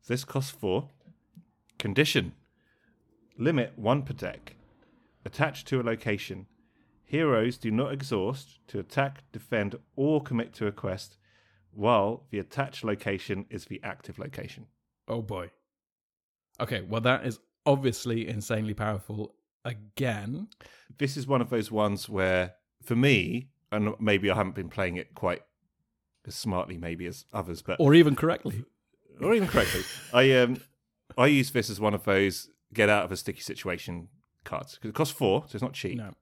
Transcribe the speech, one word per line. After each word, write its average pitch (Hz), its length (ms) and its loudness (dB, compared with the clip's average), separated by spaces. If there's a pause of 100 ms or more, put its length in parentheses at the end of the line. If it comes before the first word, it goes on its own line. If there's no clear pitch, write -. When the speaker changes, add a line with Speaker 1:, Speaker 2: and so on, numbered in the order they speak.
Speaker 1:
This 127 180 -2
costs 135 260 -4
four. 107 380 -2 (880)
Condition. 107 540 0 (1040)
Limit 131 400 0
one 120 240 2
per 139 120 -8
deck. - 420 -10 (680)
Attached - 440 -4
to 131 100 0
a 120 40 -2
location. 104 640 -4 (580)
Heroes 123 520 2
do 113 140 -2
not 123 220 0
exhaust 123 720 -4
to 101 120 -8
attack, 139 520 -4
defend, 104 440 -4 (200)
or 147 260 2
commit 123 340 -2
to 110 120 -2
a 101 60 -2
quest, - 440 -8 (540)
while 107 600 2
the 104 80 -4
attached - 440 -6
location 101 680 -4
is 104 160 -10
the - 180 -12
active - 360 -14
location. - 460 -12 (420)
Speaker 2:
Oh 113 140 -4
boy. 95 300 -8 (1080)
Okay, 117 220 -4
well, 107 200 -4
that 123 240 2
is 113 140 -6 (260)
obviously 127 640 0
insanely 107 460 -4
powerful 107 640 -6 (300)
again. 117 840 -6 (500)
Speaker 1:
This 139 200 -2
is 127 80 -6
one 135 160 2
of 120 80 -2
those 110 220 -2
ones 104 380 0
where, 92 460 2 (280)
for 120 120 -2
me, 120 540 4 (220)
and 107 280 0
maybe 101 300 4
I 92 60 4
haven't 95 200 0
been 92 140 -8
playing 90 280 -2
it - 180 -12
quite 87 260 -2 (840)
as 107 80 -14
smartly 90 420 -4
maybe 85 280 -8
as - 280 -12
others, 87 280 -8
but - 180 -6
Speaker 2:
Or 147 140 6
even 151 220 8
correctly. 123 500 -4 (560)
Speaker 1:
Or 202 120 2
even 202 140 4
correctly. 95 340 2 (320)
I, 131 200 8
um, 123 240 6 (600)
I 131 100 6
use 139 240 4
this 117 180 0
as 98 100 -8
one 107 140 2
of 101 100 -2
those 98 460 2 (240)
get 107 160 6
out 104 160 4
of 90 60 -6
a 92 60 -4
sticky - 240 -8
situation 87 680 -8 (340)
cards, - 340 -10
'cause 110 120 -10
it 104 60 -12
costs 147 200 -2
four, 117 320 2
so - 80 -20
it's 104 80 -6
not 123 100 -6
cheap. 101 240 -8
Speaker 2:
No. 104 240 -12